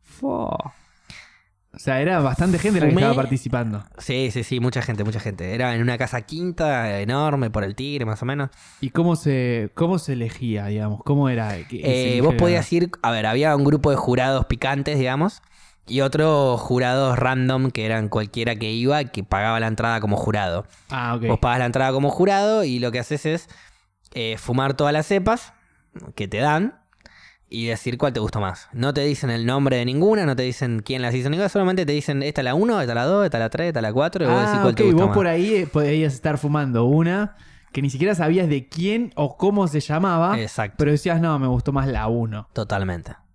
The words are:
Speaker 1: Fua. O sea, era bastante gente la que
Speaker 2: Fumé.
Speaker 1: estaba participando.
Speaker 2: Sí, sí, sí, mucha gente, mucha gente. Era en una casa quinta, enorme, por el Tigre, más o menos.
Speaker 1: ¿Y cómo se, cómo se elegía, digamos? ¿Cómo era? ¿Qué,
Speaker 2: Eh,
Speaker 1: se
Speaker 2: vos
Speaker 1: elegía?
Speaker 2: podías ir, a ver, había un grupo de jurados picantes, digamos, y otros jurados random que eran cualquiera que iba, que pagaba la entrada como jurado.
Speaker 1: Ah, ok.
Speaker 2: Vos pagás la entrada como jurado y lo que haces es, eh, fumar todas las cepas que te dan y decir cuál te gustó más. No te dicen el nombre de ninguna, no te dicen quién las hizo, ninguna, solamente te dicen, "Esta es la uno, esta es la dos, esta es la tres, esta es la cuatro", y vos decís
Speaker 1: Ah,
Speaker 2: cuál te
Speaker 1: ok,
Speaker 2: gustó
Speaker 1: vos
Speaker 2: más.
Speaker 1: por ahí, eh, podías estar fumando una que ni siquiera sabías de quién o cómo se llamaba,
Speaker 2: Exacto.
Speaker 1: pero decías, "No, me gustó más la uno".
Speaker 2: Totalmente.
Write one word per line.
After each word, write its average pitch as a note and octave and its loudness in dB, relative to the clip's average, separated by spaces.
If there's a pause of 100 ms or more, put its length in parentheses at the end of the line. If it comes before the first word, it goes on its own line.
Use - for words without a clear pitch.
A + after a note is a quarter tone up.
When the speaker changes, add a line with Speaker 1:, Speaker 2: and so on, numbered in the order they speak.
Speaker 1:
Fua. - -6 (1000)
O - -20
sea, C3 -2
era F3 2
bastante E3+ 2
gente F#3 0
la D3+ 4
que D3 4
Speaker 2:
Fumé. E3+ 4
Speaker 1:
estaba C#3 4
participando. A#2+ -2 (140)
Speaker 2:
Sí, C3 -2
sí, A#2+ -4
sí, B2+ -4
mucha A#2+ 0
gente, G#2 -2
mucha G#2+ -2
gente. F#2+ -6
Era A#2+ 0
en A#2 0
una A#2+ 0
casa B2 -4
quinta, D3+ -2
enorme, C3+ 0
por G#2+ -2
el G2 -4
Tigre, C3+ -6
más G#2+ -4
o A#2+ -4
menos. C3+ -4 (320)
Speaker 1:
¿Y C3+ -4
cómo E3+ 2
se, B2 0
cómo F3 0
se C#3+ -4
elegía, A2+ -4
digamos? G#2 -4
¿Cómo C#3+ 2
era? A2 -4 (120)
¿Qué, - -10
Speaker 2:
Eh, B2+ 0
Speaker 1:
se A#2+ 2
Speaker 2:
vos D3+ 6
Speaker 1:
elegía? B2+ 2
Speaker 2:
podías F3 2
ir, F3 2 (120)
a A#2 2
ver, A2 0
había C#3+ 2
un C#3+ 4
grupo D3 4
de C3+ 2
jurados B2+ 2
picantes, C3+ -2
digamos, C3+ 0 (460)
y C3 0
otros C#3 2
jurados B2+ 2
random C3 2
que A2 -4
eran A2 0
cualquiera A2+ -2
que G#2+ -4
iba, C3 0
que G#2 -8
pagaba A2 0
la A2+ 0
entrada A2+ -2
como G2+ 0
jurado. G2+ -2 (240)
Speaker 1:
Ah, B2 -4
ok. A#2 -4
Speaker 2:
Vos A2+ 2
pagás B2 2
la B2+ 0
entrada B2+ 0
como C#3 2
jurado G3+ 2
y B2 -2
lo A#2+ -2
que B2 -2
haces C#3+ -6
es, E3 -4 (640)
eh, A2+ -4
fumar C3+ 0
todas D3 2
las D3+ 0
cepas G3+ 0 (600)
que G2+ -6
te F#2+ -6
dan D#3 2 (720)
y A#2 -6
decir A#2+ -4
cuál C3+ 0
te A#2 -2
gustó G#2+ -2
más. F#2+ -6
No B2+ -2
te C#3+ 0
dicen C#3+ 0
el A#2 -2
nombre C3 2
de A#2+ 0
ninguna, F3+ 2
no C#3 2
te B2+ -2
dicen B2 -2
quién B2+ -4
las A#2+ -2
hizo, B2+ -2
ninguna, F3+ 0
solamente F#3 0
te C#3+ 0
dicen, C#3+ -2
"Esta D3 -4
es C3 -2
la B2+ 0
uno, G#3+ 2
esta A#2+ -2
es A#2 -2
la A#2+ 0
dos, G3 2
esta C3+ -2
es A2+ 0
la A2+ -2
tres, E3 -2
esta D3+ -2
es - -2
la G#2+ -2
cuatro", D3 0
y C3 2
vos - 4
decís - 0
Speaker 1:
Ah, G3+ 2
Speaker 2:
cuál - 4
te A3 2
Speaker 1:
ok, - 6
Speaker 2:
gustó E3 6
Speaker 1:
vos G3 4
Speaker 2:
más. G3+ 2
Speaker 1:
por G3 4
ahí, F3+ 2
eh, F3+ 0
podías D3+ 2
estar D3 -2
fumando C#3 0
una E3+ 2 (360)
que C3+ -4
ni C#3 0
siquiera E3 0
sabías E3+ 2
de C#3 -2
quién G#3 -2
o D3 -2
cómo G3+ 2
se D3 0
llamaba, E3+ 0
Speaker 2:
Exacto. G#2+ -4
Speaker 1:
pero D3 4
decías, E3 0
"No, D#3+ 2
me C3 0
gustó B2 0
más C#3 0
la A2 -2
uno". A2 -2
Speaker 2:
Totalmente. G2 -4 (180)